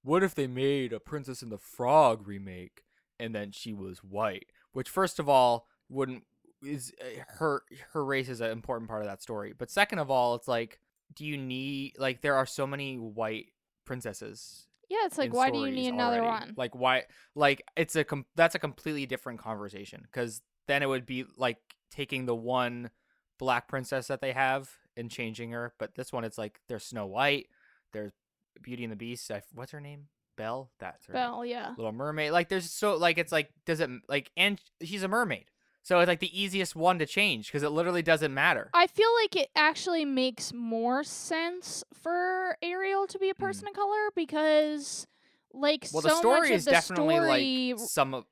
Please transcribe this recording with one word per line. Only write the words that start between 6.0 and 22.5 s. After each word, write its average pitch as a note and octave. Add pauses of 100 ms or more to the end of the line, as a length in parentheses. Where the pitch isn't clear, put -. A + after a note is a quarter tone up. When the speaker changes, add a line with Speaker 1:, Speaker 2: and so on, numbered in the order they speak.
Speaker 1:
is, C#3
uh, B2+ (340)
her, D3 (300)
her D3+
race C3+
is A#2+
an A2+
important A2+
part A2
of G#2
that G2
story. G#2+
But A#2+
second G3+
of C#3
all, A#2+
it's -
like, A#2 (360)
do D3+
you D3
need, C3+
like, C3
there C#3+
are C3+
so C3+
many C#3
white A2 (520)
princesses A2 (220)
Speaker 2:
Yeah, G#4
it's -
like, C4
Speaker 1:
in A#3
Speaker 2:
why C4
do C#4+
you C#4
Speaker 1:
stories C4
Speaker 2:
need B3+
another A#3+
Speaker 1:
already. A3+
Speaker 2:
one? G#3+
Speaker 1:
Like, B2+
why, B2+ (300)
like, C#3+ (120)
it's E3
a D#3
com-, C#3+ (100)
that's E3+
a -
completely D3
different B2
conversation, G2+
'cause A#2+ (260)
then C#3+
it C3+
would B2+
be B2+ (120)
like A#2+ (320)
taking C3+
the A#2+
one A#2+ (500)